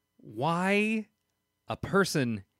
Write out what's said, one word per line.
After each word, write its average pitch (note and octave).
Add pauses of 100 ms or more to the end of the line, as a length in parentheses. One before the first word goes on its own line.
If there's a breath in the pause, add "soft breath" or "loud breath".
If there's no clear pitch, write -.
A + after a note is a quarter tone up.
(180)
why F#3+ (600)
a A2
person C3+ (160)